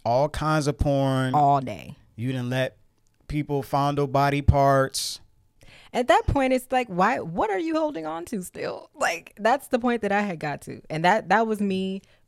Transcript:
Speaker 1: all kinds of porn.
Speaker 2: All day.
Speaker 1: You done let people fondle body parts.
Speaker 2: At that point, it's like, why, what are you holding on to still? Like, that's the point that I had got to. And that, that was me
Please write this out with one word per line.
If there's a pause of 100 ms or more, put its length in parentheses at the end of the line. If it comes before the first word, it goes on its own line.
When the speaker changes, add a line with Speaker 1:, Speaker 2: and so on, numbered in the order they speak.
Speaker 1:
all
kinds
of
porn.
Speaker 2:
All
day. (200)
Speaker 1:
You
done
let (500)
people
fondle
body
parts. (720)
Speaker 2:
At
that
point,
it's
like,
why,
what
are
you
holding
on
to
still?
Like,
that's
the
point
that
I
had
got
to.
And
that,
that
was
me (260)